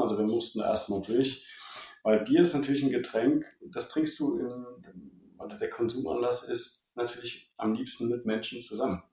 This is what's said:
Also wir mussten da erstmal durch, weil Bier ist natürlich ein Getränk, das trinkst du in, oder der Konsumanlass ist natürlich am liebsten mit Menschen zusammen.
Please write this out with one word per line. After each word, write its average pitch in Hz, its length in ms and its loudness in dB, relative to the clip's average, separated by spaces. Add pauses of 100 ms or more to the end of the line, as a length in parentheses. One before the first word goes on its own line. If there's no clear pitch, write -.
Also 107 180 0
wir 107 80 2
mussten 113 340 0
da 104 100 0
erstmal 101 320 -2
durch, 131 440 0 (560)
weil 107 220 4
Bier 147 160 6
ist 170 140 6
natürlich 139 280 2
ein 135 80 4
Getränk, 127 540 2 (160)
das - 280 -8
trinkst - 300 0
du 143 200 0
in, 123 280 -6 (720)
oder - 200 -12
der 110 120 -2
Konsumanlass 120 800 0
ist - 300 -4 (180)
natürlich - 600 -6
am 110 160 0
liebsten 120 360 -2
mit 120 180 -2
Menschen 110 340 -2
zusammen. 107 420 -2 (100)